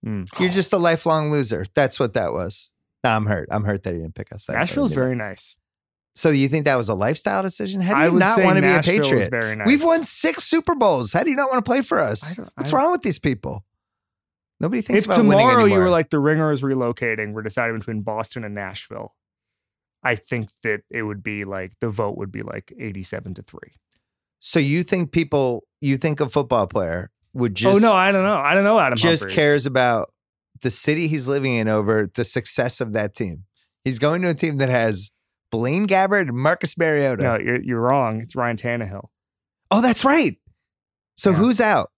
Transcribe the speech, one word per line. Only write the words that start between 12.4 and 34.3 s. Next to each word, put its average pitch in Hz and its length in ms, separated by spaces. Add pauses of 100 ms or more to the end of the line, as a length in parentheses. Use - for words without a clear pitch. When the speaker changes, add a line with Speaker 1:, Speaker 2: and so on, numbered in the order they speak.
Speaker 2:
What's 139 140
Speaker 1:
I - 20
don't 285 100
Speaker 2:
wrong 320 120
with 349 80
these 196 180
people? 104 460 (960)
Nobody 214 200
thinks 208 200
Speaker 1:
If 208 60
Speaker 2:
about 185 100
winning 208 140
Speaker 1:
tomorrow 240 280
you 220 60
Speaker 2:
anymore. 196 200
Speaker 1:
were 185 40
like, 165 220
"The 156 80
Ringer 156 320
is 135 100
relocating, 120 720
we're 110 80
deciding 113 360
between 110 260
Boston 110 420
and 104 100
Nashville," - 580 (880)
I 123 140
think 110 320 (160)
that 104 260
it 117 140
would 104 180
be 104 220
like, 95 380
the 117 80
vote 104 280
would 98 140
be 107 100
like 104 380
eighty-seven 98 540
to 87 80
three. - 320 (680)
Speaker 2:
So - 220
you 143 220
think 175 280
people, 139 540 (160)
you 139 160
think 151 240
a 139 80
football 120 380
player 90 440 (220)
would 120 180
Speaker 1:
Oh, 95 40 (180)
Speaker 2:
just 202 80
Speaker 1:
no, 226 100
I 190 220
don't 190 100
know. 202 140
I 143 160
don't 196 100
know 214 160
Adam 131 180
Speaker 2:
just 160 260
Speaker 1:
Humphries. - 120
Speaker 2:
cares 147 300
about 123 480 (480)
the 131 100
city 156 380
he's 143 180
living 135 280
in 113 120
over 107 460
the 120 100
success - 560
of 113 140
that 104 200
team. 92 300 (400)
He's 131 160
going 151 220
to 180 80
a 170 40